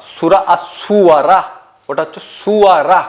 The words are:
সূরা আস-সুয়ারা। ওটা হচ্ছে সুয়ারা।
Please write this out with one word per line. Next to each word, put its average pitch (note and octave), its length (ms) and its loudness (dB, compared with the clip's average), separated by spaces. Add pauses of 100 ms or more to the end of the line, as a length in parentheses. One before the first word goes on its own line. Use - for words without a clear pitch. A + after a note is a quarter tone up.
(160)
সূরা F#3 320 0
আস-সুয়ারা। F3 960 0 (460)
ওটা C#3+ 120 -6
হচ্ছে D#3+ 180 -10
সুয়ারা। F#3 880 0